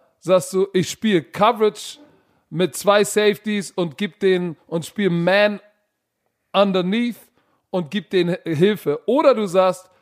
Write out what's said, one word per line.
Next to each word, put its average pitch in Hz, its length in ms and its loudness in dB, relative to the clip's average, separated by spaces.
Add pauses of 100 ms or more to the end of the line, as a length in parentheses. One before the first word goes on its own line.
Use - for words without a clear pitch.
(200)
sagst 180 340 0
du, 190 180 0
ich 185 160 0
spiele 196 340 -2
Coverage 214 760 -2 (500)
mit 165 280 -4
zwei 202 280 2
Safeties 208 680 -2
und 170 260 -6
gib 202 220 -6
den, 180 360 0 (100)
und 165 200 -6
spiel 196 240 -2
Man 190 500 2 (920)
underneath 196 640 0 (540)
und 170 200 -6
gib 190 180 -8
den 175 220 0
H-, 180 140 -4
Hilfe. 165 600 0
Oder 269 300 4
du 214 100 -2
sagst, 185 460 0 (120)